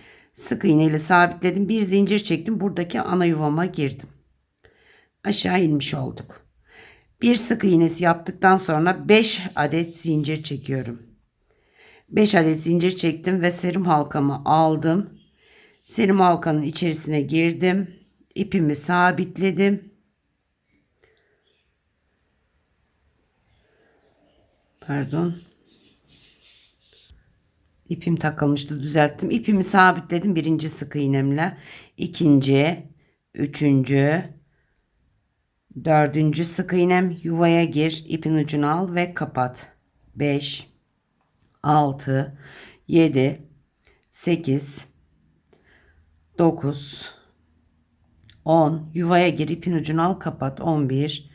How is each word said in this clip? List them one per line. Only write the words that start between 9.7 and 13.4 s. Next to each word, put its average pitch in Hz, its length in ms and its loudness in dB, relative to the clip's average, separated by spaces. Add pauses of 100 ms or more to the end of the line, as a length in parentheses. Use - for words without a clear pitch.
zincir 151 460 -2
çekiyorum. 127 600 -8 (1080)
Beş 208 260 4
adet 160 240 4
zincir 175 380 0
çektim 175 440 -2